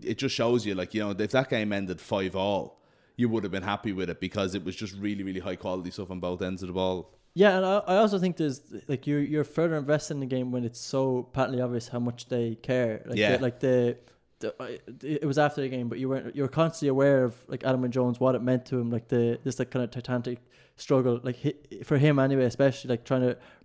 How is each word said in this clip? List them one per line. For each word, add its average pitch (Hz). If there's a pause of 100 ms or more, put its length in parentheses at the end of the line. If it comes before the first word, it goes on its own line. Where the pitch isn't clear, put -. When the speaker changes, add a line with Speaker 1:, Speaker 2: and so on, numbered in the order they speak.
Speaker 1:
it 110
just 131
shows 120
you, 104
like, 90
you 107
know, 104
if 101
that 131
game 107
ended 98
five 95
all, 98 (360)
you 120
would 110
have 98
been 95
happy 101
with 92
it -
because 95
it 95
was 92
just 98
really, 101
really 95
high 92
quality 92
stuff 92
on 92
both 90
ends 92
of 92
the 87
ball. 92 (260)
Speaker 2:
Yeah, 190
and 190
I, 190
I 185
also 208
think 175
there's, 147 (260)
like, 135
you're, 147
you're 147
further 160
invested 147
in 143
the 135
game 127
when 123
it's 117
so 131 (100)
patently 131
obvious 123
how 120
much 120
they 117
care. 120
Like, 120
Speaker 1:
Yeah. 107
Speaker 2:
the, 131
like, 120
the, 123 (420)
the, 110
I, 120 (220)
it 151
was 139
after 147
the 135
game, 123
but 117
you 131
weren't, 131
you 143
were 131
constantly 156
aware 135
of, 120 (140)
like, 127
Adam 131
Wynne-Jones, 123
what 131
it 101
meant 123
to 131
him, 120
like, 117
the, 120
this, 131
like, 123
kind 123
of 117
titanic 123 (380)
struggle, 127
like, 127
hi-, 143 (280)
for 151
him 143
anyway, 135
especially, 123
like, 120
trying 131
to 123 (280)